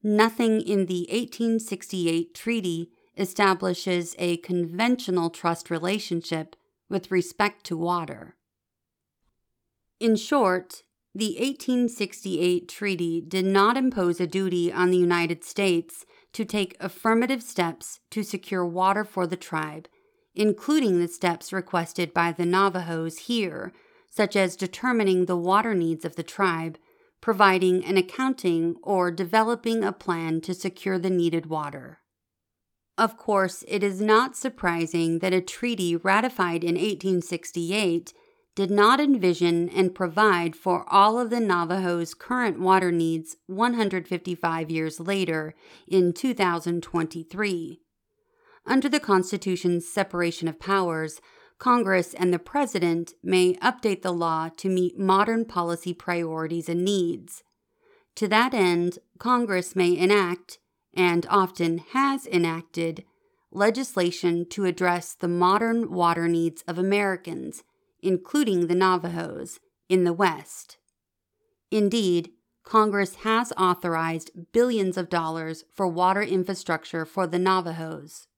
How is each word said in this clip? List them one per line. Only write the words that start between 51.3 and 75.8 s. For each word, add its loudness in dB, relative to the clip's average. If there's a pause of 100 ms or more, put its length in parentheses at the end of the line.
Congress 2
and 2
the 0
President 0 (100)
may 4
update -2
the -2
law -2
to -2
meet 0
modern 2
policy -4
priorities -4
and 0
needs. -2 (720)
To -2
that 4
end, 2 (200)
Congress 0
may 4
enact, 0 (340)
and 2
often 0 (140)
has 0
enacted, -2 (460)
legislation 0
to -4
address 0
the -6
modern 2
water 0
needs 0
of -6
Americans, -2 (380)
including 0
the 0
Navajos, -2 (300)
in 4
the 2
West. -4 (920)
Indeed, 2 (340)
Congress 2
has -2
authorized -2 (220)
billions 2
of -6
dollars -4
for -2